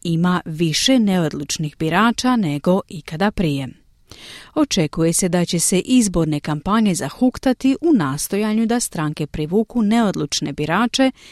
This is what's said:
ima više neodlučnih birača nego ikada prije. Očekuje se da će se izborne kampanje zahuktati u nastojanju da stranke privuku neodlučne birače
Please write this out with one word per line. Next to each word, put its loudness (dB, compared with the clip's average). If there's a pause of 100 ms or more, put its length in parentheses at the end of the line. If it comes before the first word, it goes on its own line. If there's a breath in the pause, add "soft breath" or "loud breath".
ima 0
više 0
neodlučnih -2
birača 2
nego 0
ikada -4
prije. -2 (880 loud breath)
Očekuje 0
se 0
da 2
će -2
se 0
izborne 2
kampanje 0
zahuktati 0
u 4
nastojanju 0
da 0
stranke -4
privuku -2
neodlučne 0
birače 0 (200 loud breath)